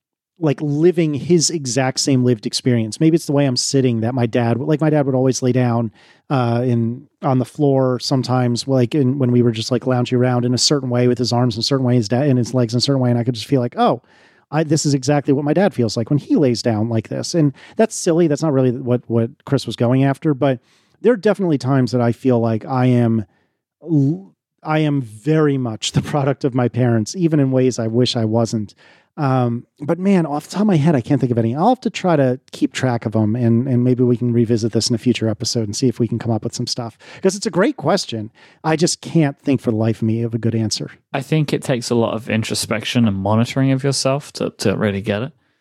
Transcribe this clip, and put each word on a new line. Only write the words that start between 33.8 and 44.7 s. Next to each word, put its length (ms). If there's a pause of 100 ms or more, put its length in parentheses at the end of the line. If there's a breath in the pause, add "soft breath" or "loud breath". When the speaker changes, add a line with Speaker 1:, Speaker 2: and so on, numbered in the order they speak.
Speaker 1:
maybe 220
we 140
can 160
revisit 400
this 160
in 60
a 20
future 320
episode 400
and 40
see 140
if 140
we 80
can 100
come 120
up 120
with 100
some 140
stuff. 300 (240 loud breath)
'Cause 120
it's 120
a 60
great 260
question. 520 (360 soft breath)
I 100
just 240
can't 400
think 220
for 100
the 60
life 240
of 60
me 160
of 120
a 20
good 160
answer. 380 (220)
Speaker 2:
I 80
think 320
it 100
takes 260
a 60
lot 180
of 160
introspection 800
and 80
monitoring 560
of 140
yourself 480
to, 240
to 180